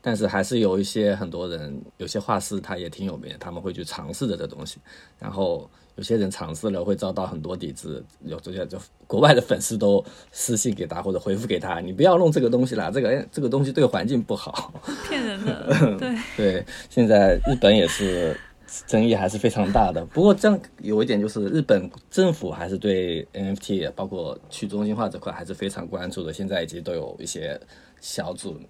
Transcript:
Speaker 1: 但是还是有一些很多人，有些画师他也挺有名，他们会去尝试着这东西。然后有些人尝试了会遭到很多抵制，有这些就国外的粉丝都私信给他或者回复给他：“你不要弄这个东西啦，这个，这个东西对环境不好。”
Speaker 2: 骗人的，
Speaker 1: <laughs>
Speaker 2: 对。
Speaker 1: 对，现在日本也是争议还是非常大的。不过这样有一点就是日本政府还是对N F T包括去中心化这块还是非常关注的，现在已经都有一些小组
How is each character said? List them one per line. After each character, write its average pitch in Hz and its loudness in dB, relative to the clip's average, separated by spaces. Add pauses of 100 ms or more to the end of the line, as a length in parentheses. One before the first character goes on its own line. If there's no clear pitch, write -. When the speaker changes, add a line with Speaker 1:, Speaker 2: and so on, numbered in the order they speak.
Speaker 1:
但 117 0
是 104 0
还 98 0
是 117 0
有 98 4
一 101 2
些 101 2
很 95 -4
多 87 -6
人， 76 -8 (200)
有 90 -8
些 - -6
画 101 0
师 101 -6
他 92 -8
也 87 -8
挺 90 -10
有 90 -6
名， - -14
他 87 -12
们 85 -8
会 95 -6
去 87 -10
尝 - -10
试 135 -4
着 101 -2
这 82 -6
东 - -12
西。 - -14 (400)
然 107 -10
后 92 -2 (280)
有 98 -12
些 113 0
人 101 2
尝 82 -8
试 104 -4
了 92 -4
会 98 0
遭 95 -4
到 92 -4
很 85 -8
多 87 -8
抵 82 -8
制， 69 -12 (220)
有 80 -10
这 - -14
些 92 -6
就 92 -12 (280)
国 - 0
外 147 10
的 120 6
粉 - 0
丝 - -4
都 101 4 (300)
私 - -2
信 107 0
给 90 -6
他 82 -8
或 95 -2
者 92 -2
回 98 -2
复 110 -6
给 98 0
他 90 -4
：“你 92 -8
不 95 2
要 180 8
弄 165 6
这 151 2
个 123 4
东 123 2
西 123 -4
啦， 90 -2
这 127 -2
个， 123 0
这 151 -4
个 123 0
东 139 2
西 135 0
对 143 4
环 101 2
境 123 0
不 104 -4
好。” - -8 (340)
Speaker 2:
骗 277 -4
人 208 -6
的， - -4 (180)
Speaker 1:
<laughs> 104 0
Speaker 2:
对。 254 -2 (160)
Speaker 1:
对， 98 0 (220)
现 120 4
在 101 8 (120)
日 - 4
本 104 8
也 92 6
是 87 0 (520)
争 113 4
议 113 6
还 95 2
是 101 -2
非 107 2
常 98 0
大 101 4
的。 85 -2
不 - 2
过 202 10
这 202 4
样 196 4 (200)
有 107 2
一 - 2
点 104 2
就 104 0
是 107 -2
日 151 2
本 92 2 (200)
政 185 4
府 92 -6
还 80 -8
是 95 -4
对 90 0
N 98 -4
F 98 -4
T 95 -2
包 - -6
括 90 -8 (100)
去 - -8
中 104 -2
心 107 -2
化 107 -2
这 85 -12
块 92 -8
还 87 -12
是 95 -12
非 98 -6
常 87 -8
关 87 -8
注 92 -8
的， 80 -6
现 98 -6
在 95 -2
已 82 -4
经 85 -12
都 87 -6
有 69 -8
一 - -10
些 76 -8 (400)
小 - -8
组 90 -12 (120)